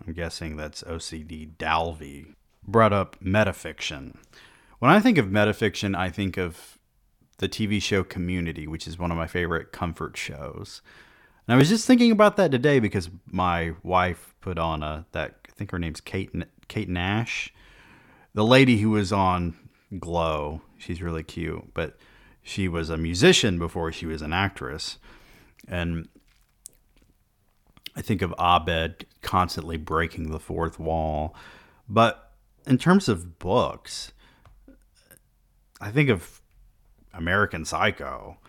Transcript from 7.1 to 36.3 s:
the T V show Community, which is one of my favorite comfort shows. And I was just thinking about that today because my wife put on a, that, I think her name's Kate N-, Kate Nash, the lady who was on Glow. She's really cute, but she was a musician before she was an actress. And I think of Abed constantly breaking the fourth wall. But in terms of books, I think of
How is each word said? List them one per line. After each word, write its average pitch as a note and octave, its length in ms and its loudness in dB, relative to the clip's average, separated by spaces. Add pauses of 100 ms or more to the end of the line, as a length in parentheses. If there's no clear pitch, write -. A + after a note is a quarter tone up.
the G2+ 100 -4
T - 180 -4
V G#2 140 0
show F#2 240 0
Community, F2 640 -4
which D#2+ 200 -10
is E2+ 100 -10
one F2+ 140 -4
of E2 60 -2
my E2 100 -4
favorite E2+ 440 -4
comfort - 460 -6
shows. - 640 -12 (640)
And A#2 60 2
I B2+ 40 8
was D3 120 8
just A3 160 2
thinking A#3+ 260 8
about G#3 260 6
that F3 140 4
today C3+ 280 4
because F#2+ 300 0 (180)
my E2+ 460 0 (100)
wife F2+ 580 0
put F2+ 160 -6
on E2 240 0
a, D2+ 300 -8
that, D#2+ 240 -6 (120)
I - 40 -20
think - 200 -10
her F2+ 80 -4
name's D#2+ 200 -6
Kate - 340 -6
N-, E2+ 120 -6 (220)
Kate F#2+ 220 -6
Nash, F#2+ 640 -2 (800)
the G#2+ 120 2
lady B2+ 320 8
who G#2+ 140 2
was G#2 200 0
on F2+ 440 0 (440)
Glow. D#2+ 640 -2 (160)
She's - 240 -10
really E2 220 -6
cute, D#2+ 500 -10
but D#2 240 -6 (440)
she - 260 -4
was E2 220 -4
a E2 80 -4
musician F2+ 640 2
before E2+ 320 -4
she - 140 -12
was D#2+ 160 -8
an D#2 100 -8
actress. - 680 -4 (680)
And E2+ 400 -4 (1900)
I - 60 -10
think G2 200 -2
of F2 180 -2
Abed E2+ 640 2 (160)
constantly E2+ 560 -2
breaking D#2+ 540 -4
the D#2 80 -6
fourth E2 400 -6
wall. D#2+ 560 -4 (540)
But A2+ 420 2 (340)
in C3 120 4
terms F#3 320 4
of F2 280 -4
books, - 760 -2 (1700)
I G#2 100 -8
think C#3 180 2
of - 320 -2 (720)